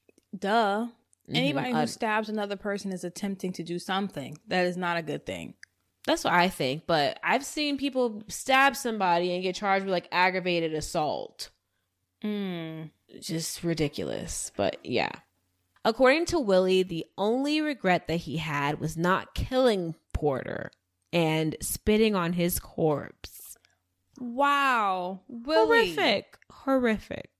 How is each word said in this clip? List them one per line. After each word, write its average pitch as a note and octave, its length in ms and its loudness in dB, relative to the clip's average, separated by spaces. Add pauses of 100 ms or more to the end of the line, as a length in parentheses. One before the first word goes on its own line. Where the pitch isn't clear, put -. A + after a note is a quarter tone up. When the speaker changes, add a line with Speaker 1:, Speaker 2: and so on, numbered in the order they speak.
(380)
Speaker 1:
Duh. G#3+ 480 2 (400)
Speaker 2:
Mm-hmm. - 100 -6
Speaker 1:
Anybody - 360 0
who - 60 0
Speaker 2:
Uh, D3+ 80 2
Speaker 1:
stabs A3 440 -2
another G#3 260 -4
person G3+ 360 -6
is F3+ 120 -8
attempting F#3+ 500 -6
to - 80 -8
do E3+ 160 -6
something. F#3+ 680 -6
That F#3 180 2
is F3 140 0
not F3 180 -2
a E3+ 60 -2
good D3 240 -6
thing. E2+ 280 -8 (520)
Speaker 2:
That's - 180 0
what - 100 2
I F3 140 6
think, D3+ 380 -2
but D3 360 2
I've A#3 220 2
seen D4 320 -2
people B3 520 -2
stab C4+ 480 2
somebody F3+ 580 0
and F#3 80 -4
get F#3 140 -2
charged G3 280 0
with, F#3+ 80 -2
like, F3 180 -2
aggravated F3 600 2
assault. D3+ 800 -4 (720)
Speaker 1:
Mm. E3+ 680 -6 (300)
Speaker 2:
Just - 420 -6
ridiculous, D#3 960 -4
but - 280 0
yeah. D#2+ 280 -2 (760)
According C4 400 4
to E4+ 120 0
Willie, F#3 440 4
the F3 220 -4 (140)
only C4 420 0
regret C4 480 0
that D#3+ 80 0
he E3 220 -6
had D3 420 -2
was D#3+ 160 -4
not E3+ 380 0
killing G#3+ 600 2 (200)
Porter - 560 -4 (420)
and D#3+ 480 0
spitting G#3+ 540 2
on F#3+ 180 0
his F3 260 0
corpse. - 1000 -4 (600)
Speaker 1:
Wow. A#3+ 1120 2
Willie. E4+ 640 4
Speaker 2:
Horrific. - 440 0 (120)
Horrific. B3 880 0